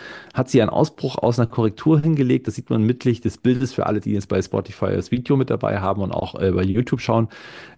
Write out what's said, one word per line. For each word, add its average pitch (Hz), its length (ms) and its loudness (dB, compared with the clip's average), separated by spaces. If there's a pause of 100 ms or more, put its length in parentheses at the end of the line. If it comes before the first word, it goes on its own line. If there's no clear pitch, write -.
(340)
hat - 160 -2
sie 123 120 6
einen 107 80 4
Ausbruch - 480 -2
aus 120 220 2
einer 117 80 2
Korrektur 120 540 2
hingelegt. 139 460 2
Das 107 80 -4
sieht - 140 -8
man 113 140 2
mittig 120 380 0
des - 160 -4
Bildes 123 340 2
für - 140 -2
alle, 107 160 -2
die 107 100 -4
jetzt 101 160 -2
bei 95 140 0
Spotify 101 500 -4
das 98 200 -2
Video 127 260 2
mit 131 120 0
dabei 104 300 0
haben 98 220 -2
und 95 100 -2
auch, - 240 -6
äh, 95 160 2
bei 92 120 2
YouTube 117 360 0
schauen, 113 300 0 (480)